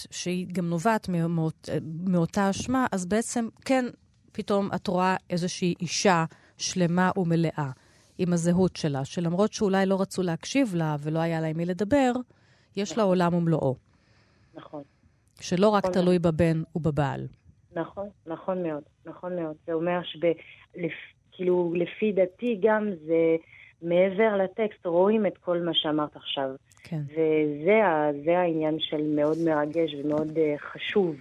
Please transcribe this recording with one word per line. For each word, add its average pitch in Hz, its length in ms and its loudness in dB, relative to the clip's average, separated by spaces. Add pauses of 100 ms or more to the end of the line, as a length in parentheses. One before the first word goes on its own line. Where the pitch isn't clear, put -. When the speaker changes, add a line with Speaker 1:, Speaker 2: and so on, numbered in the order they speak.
(120)
Speaker 1:
שהיא 180 400 -6
גם 175 180 -4
נובעת 190 400 0
מא-, 170 180 0
מאות-, 160 420 -2 (380)
מאותה 185 420 2
אשמה, 254 420 -2
אז 185 140 -4
בעצם 226 420 -2 (180)
כן, 262 200 2 (460)
פתאום 202 440 -2
את - 120 -8
רואה 185 280 2 (140)
איזושהי 175 520 -2
אישה 170 440 2 (320)
שלמה 180 600 2
ומלאה 165 520 0 (480)
עם 180 160 0
הזהות 175 420 2
שלה, 139 300 -2
שלמרות 175 480 0
שאולי 190 320 2
לא 190 160 2
רצו 190 220 -4
להקשיב 185 520 0
לה 156 240 0
ולא 156 200 -2
היה 165 220 0
לה 160 60 -2
עם 156 100 -4
מי 170 80 -2
לדבר, 208 460 2 (640)
יש 202 160 -4
לה 226 120 0
Speaker 2:
נכון. - 60 4
Speaker 1:
עולם 175 240 4
ומלואו. 165 420 2 (800)
Speaker 2:
נכון. 147 280 -16 (580)
Speaker 1:
שלא 185 280 2
רק 202 160 4
Speaker 2:
נכון 185 160 0
Speaker 1:
תלוי 180 160 4
Speaker 2:
מאוד. 170 180 0
Speaker 1:
בבן 160 280 2 (120)
ובבעל. 139 520 -2 (480)
Speaker 2:
נכון, 185 320 -8 (200)
נכון 180 360 -6
מאוד, 151 200 -6 (220)
נכון 180 300 -10
מאוד. 160 200 -6 (120)
זה 165 60 -4
אומר 175 300 -2
שב-, 165 280 -2 (440)
לפ-, 165 160 -4 (400)
כאילו, 180 440 0
לפי 175 360 -2
דעתי 190 500 0
גם 214 280 2 (180)
זה 165 280 4 (460)
מעבר 185 640 2
לטקסט, 208 420 -4
רואים 190 400 4
את 175 120 -2
כל 175 240 -2
מה 170 120 -2
שאמרת 151 420 0
עכשיו. - 340 -6 (340)
Speaker 1:
כן. 156 260 -6
Speaker 2:
וזה 156 760 2
ה-, 151 240 2 (160)
זה 170 140 4
העניין 160 400 0
של 151 220 -4 (140)
מאוד 151 300 2
מרגש 151 460 0 (120)
ומאוד, 156 340 -2
אה, 151 180 2 (160)
חשוב, 175 500 0